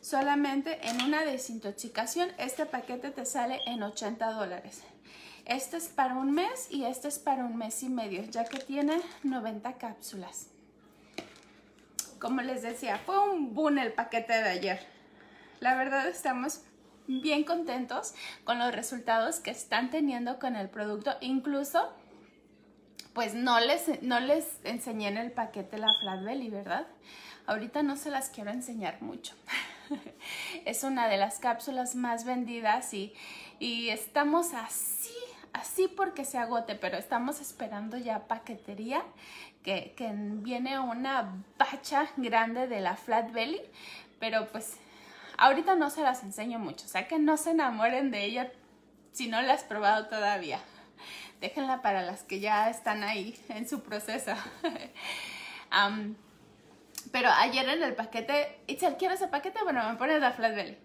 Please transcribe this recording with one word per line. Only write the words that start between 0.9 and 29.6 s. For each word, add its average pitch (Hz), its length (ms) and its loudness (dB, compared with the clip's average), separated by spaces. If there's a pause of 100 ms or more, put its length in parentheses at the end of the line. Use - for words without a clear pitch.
una 302 220 2
desintoxicación, 247 1120 -2
este 285 280 -2
paquete 254 460 -6
te 262 120 -8
sale 262 420 -2
en 233 180 -4
ochenta 220 480 -4
dólares. 196 500 -6 (680)
Este 269 280 -2
es 330 100 -6
para 254 260 2
un 269 160 2
mes 403 400 2
y 277 140 -2
este 247 240 -2
es - 100 -6
para 262 260 2
un 233 120 -4
mes 226 260 -4
y 254 60 -4
medio, 208 340 -2
ya 226 220 -2
que 262 160 -6
tiene 294 400 2 (240)
noventa 233 480 -2
cápsulas. 208 760 -10 (1700)
Como 247 200 0
les 247 220 -4
decía, 233 360 -4
fue 392 200 2
un 359 340 2
boom 294 260 4
el 226 140 0
paquete 233 400 0
de 220 160 4
ayer. 185 380 -2 (720)
La 254 160 4
verdad 269 320 2
estamos 277 560 -2 (460)
bien 294 340 2
contentos 294 720 -2 (300)
con 240 160 2
los 240 120 4
resultados 233 680 0
que - 100 -6
están 247 400 0
teniendo 254 480 0
con 254 160 -2
el 196 140 -4
producto. 208 520 -2
Incluso, 277 720 0 (1200)
pues 214 220 -2
no 240 240 6
les, 262 460 4
no 247 160 4
les 294 260 4 (160)
enseñé 220 460 -4
en 202 80 -2
el 233 160 -4
paquete 214 460 -6
la 220 220 4
Flat 190 220 -4
Belly, 233 260 -4
¿verdad? 202 380 -4 (600)
Ahorita 226 360 -2
no 285 140 2
se 285 160 -6
las 262 160 -2
quiero 208 240 -8
enseñar 226 500 -6
mucho. - 320 -10 (540)